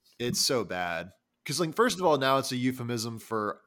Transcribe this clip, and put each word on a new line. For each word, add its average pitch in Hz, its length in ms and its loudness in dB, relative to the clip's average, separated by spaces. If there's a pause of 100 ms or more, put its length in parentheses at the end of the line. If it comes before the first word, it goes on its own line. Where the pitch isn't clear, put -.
(180)
it's 120 220 -2
so 120 240 2
bad. 87 480 -4 (320)
'Cause, 147 160 -2
like, 160 160 -2
first 214 240 2
of 185 60 2
all, 156 100 6
now 135 220 4
it's 131 140 -2
a 127 40 -2
euphemism 120 640 -2
for 107 480 -4